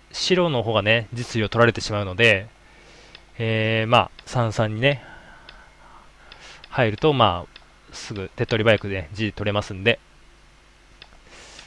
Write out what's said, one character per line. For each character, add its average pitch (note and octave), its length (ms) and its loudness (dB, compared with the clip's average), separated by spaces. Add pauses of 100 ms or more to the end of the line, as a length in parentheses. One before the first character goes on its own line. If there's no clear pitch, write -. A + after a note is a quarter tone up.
(120)
白 F3+ 360 0
の B2 140 0
方 A2+ 100 -2
が G#2+ 100 2
ね、 A2+ 300 2
実 A#2+ 260 -6
利 A2 60 2
を G2+ 40 -2
取 A2+ 120 0
ら A#2 60 8
れ A2+ 60 4
て G#2+ 80 -8
し A2 120 -6
ま G#2 100 -2
う - 20 -4
の F#2 100 -8
で、 G#2+ 340 2 (920)
え A2 480 -2
ー、 - 20 -6
ま A#2+ 100 4
あ、 G2+ 120 2 (160)
三 A#2 260 -2
三 G#2+ 220 -2
に A2 60 -8
ね、 C#3 240 0 (1700)
入 A2+ 220 0
る G#2 40 -6
と、 D#3 160 2
ま F#2+ 340 2
あ、 - 480 -20
す - 200 -14
ぐ G2 220 -8
手 B2 80 -2
っ - 20 0
取 A2 160 0
り A2 60 4
早 G#2+ 100 4
く G#2 100 -8
ね、 F#2+ 240 -8
地 G2+ 200 -4
取 G2+ 140 -8
れ G2+ 60 0
ま G#2 100 -2
す - 120 -14
ん F#2+ 100 -12
で、 A2+ 140 2 (1700)